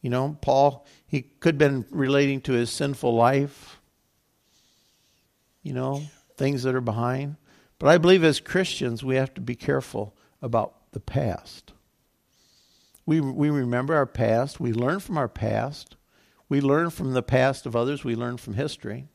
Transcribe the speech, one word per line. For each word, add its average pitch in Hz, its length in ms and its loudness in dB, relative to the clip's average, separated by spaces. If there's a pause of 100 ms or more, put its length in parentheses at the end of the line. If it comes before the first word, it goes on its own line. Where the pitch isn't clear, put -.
You 123 100 -4
know, 135 300 -2
Paul, 135 460 2 (200)
he 139 160 -4
could - 320 0
have 139 40 -6
been 139 320 4
relating 139 520 2
to 139 100 -2
his 120 180 0
sinful 131 440 -2
life, 139 680 2 (1800)
you 147 100 -10
know, 135 300 -6 (340)
things 139 260 -2
that 131 120 0
are 131 60 0
behind. 123 560 -4 (420)
But - 100 4
I 170 100 8
believe 175 240 6
as 156 180 4
Christians, 135 600 -4
we 131 140 -2
have 131 180 -2
to - 60 -12
be 120 160 -6
careful 131 600 -4 (240)
about - 520 -4
the - 80 -8
past. - 720 -6 (1300)
We, 160 140 2
we 143 300 0
remember 131 440 0
our 143 120 2
past. 117 540 0
We 120 120 -2
learn 127 280 0
from 185 180 -6
our 127 100 -2
past. 110 680 -6 (520)
We 143 120 0
learn 147 300 2
from 135 220 -6
the 127 100 0
past 131 440 0
of 117 80 -8
others. 131 300 -2
We 120 100 -2
learn 120 220 -6
from 117 180 -12
history. 135 600 -8